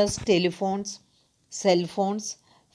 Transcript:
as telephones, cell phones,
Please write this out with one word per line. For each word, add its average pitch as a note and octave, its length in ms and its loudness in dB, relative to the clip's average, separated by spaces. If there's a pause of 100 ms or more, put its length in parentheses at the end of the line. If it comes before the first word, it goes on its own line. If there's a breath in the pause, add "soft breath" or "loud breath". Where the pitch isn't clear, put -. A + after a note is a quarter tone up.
as G3+ 80 0 (180)
telephones, F#3+ 600 2 (640)
cell F3+ 300 2
phones, G3+ 420 -2 (500 soft breath)